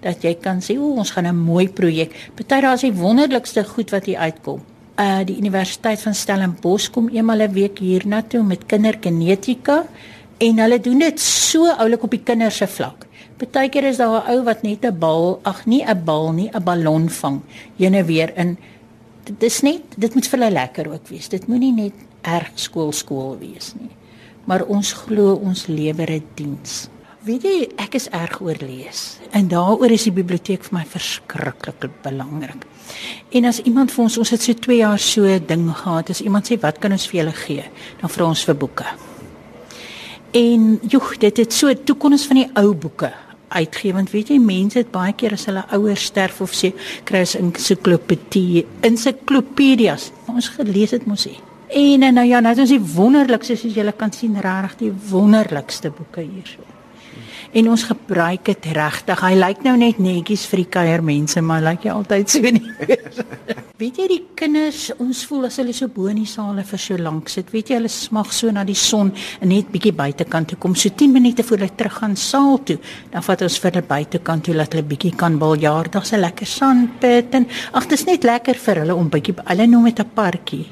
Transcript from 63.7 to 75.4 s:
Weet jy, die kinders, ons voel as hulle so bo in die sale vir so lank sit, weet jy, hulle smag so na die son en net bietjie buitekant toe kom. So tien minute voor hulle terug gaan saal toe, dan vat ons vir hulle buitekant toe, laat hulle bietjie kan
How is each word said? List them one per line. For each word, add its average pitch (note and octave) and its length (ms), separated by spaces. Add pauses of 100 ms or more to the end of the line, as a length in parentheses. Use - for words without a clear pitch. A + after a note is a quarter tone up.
Weet B3 200
jy, F#4+ 100
die F4 100 (180)
kinders, D4+ 500 (140)
ons B3 260
voel C4+ 200
as B3 140
hulle A#3+ 120
so B3+ 160
bo G3 200
in G#3+ 140
die G#3 60
sale G3+ 360
vir G3 160
so F#3 160
lank D#3+ 320
sit, F#3 240
weet A3 160
jy, B3 80
hulle A3+ 120
smag - 440
so A3+ 200
na G3+ 120
die G3 120
son G3+ 360
en - 360
net F#3+ 200
bietjie G3 240
buitekant D#3 560
toe - 120
kom. F3+ 160
So G3 200
tien C#4 160
minute A#3+ 320
voor G3+ 160
hulle F#3+ 160
terug G3+ 240
gaan G#3 160
saal C#4 480
toe, D#3 120 (360)
dan - 120
vat F#3+ 200
ons E3 160
vir F#3 80
hulle F3 200
buitekant D#3 560
toe, E3+ 120
laat D3+ 160
hulle D3+ 160
bietjie D3+ 280
kan E3 240